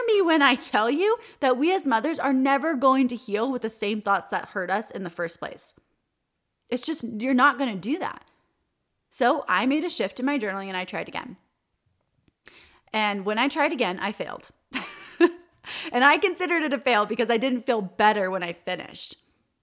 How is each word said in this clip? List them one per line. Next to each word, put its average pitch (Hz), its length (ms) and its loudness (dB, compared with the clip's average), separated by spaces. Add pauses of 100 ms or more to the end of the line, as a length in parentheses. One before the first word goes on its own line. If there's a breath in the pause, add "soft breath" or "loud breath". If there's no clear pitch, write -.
me 415 160 4
when 320 180 4
I 269 140 6
tell 226 340 0
you 392 280 2 (220 loud breath)
that 254 180 2
we 311 140 2
as 381 140 0
mothers 262 320 0
are 277 160 0
never 277 400 2
going 262 360 4
to 254 60 -6
heal 214 360 -2
with 254 100 -4
the 226 80 -4
same 214 320 -4
thoughts 202 300 -2
that - 180 -4
hurt 180 220 -6
us 214 180 -2
in 196 140 -8
the 170 80 -8
first 170 260 -6
place. - 420 -12 (880)
It's 247 180 -4
just, 311 180 -2
you're 240 320 -2
not 254 240 4
gonna 247 160 -2
do 226 240 -4
that. - 260 -10 (920)
So 262 320 2
I 190 180 2
made 294 200 2
a 349 40 -4
shift - 300 -4
in 247 60 -4
my 285 120 0
journaling 196 300 -4
and 190 80 -8
I 185 80 -4
tried 180 240 -8
again. - 300 -10 (1500 loud breath)
And 208 320 0
when 214 140 -2
I 254 100 2
tried 302 240 0
again, 214 260 -2
I 202 140 -4
failed. - 380 -10 (240)
<laughs> - 560 2 (640 loud breath)
And 247 120 2
I 294 160 6
considered 349 440 0
it 285 100 -2
a 277 40 0
fail 220 300 2
because 214 240 0
I 233 60 4
didn't 247 280 0
feel 226 160 0
better 208 480 2
when 185 140 -4
I 175 100 -6
finished. - 640 -10 (480)